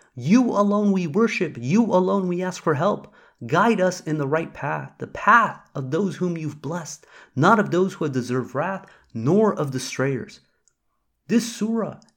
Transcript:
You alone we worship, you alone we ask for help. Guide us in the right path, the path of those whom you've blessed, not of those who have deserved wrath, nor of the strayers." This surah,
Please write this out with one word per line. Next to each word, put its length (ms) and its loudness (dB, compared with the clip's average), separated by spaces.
You 380 4
alone 380 2
we 160 0
worship, 540 -2
you 240 2
alone 420 2
we 160 -2
ask 200 -8
for 120 2
help. 380 -2
Guide 340 2
us 200 0
in 160 -4
the 100 -2
right 280 -2
path, 440 -8
the 80 -10
path 540 2
of 160 -6
those 260 -2
whom 220 -4
you've 240 -10
blessed, 440 -10
not 240 6
of 100 0
those 240 0
who 120 -4
have 80 -4
deserved 400 -4
wrath, 320 -6
nor 420 2
of 180 -4
the 80 -4
strayers." 600 -6
This 180 2
surah, 540 -6